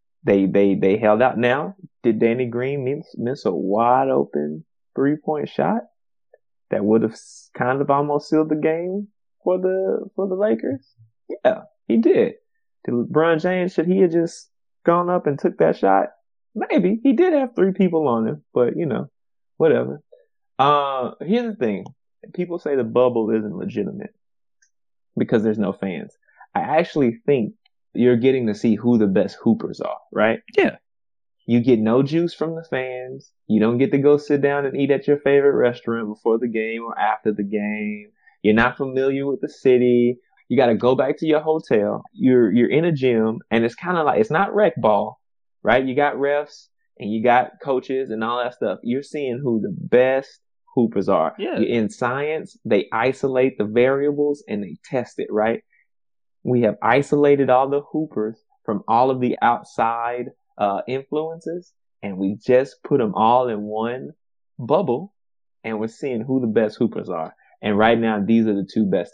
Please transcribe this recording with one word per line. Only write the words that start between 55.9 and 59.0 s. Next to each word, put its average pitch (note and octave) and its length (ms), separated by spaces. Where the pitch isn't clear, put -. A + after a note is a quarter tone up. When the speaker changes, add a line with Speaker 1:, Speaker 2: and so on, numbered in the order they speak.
Speaker 1:
We B2 140
have G#2 200
isolated C#3 680
all C3 200
the C#3+ 120
hoopers D3+ 500
from G#2 240
all B2 240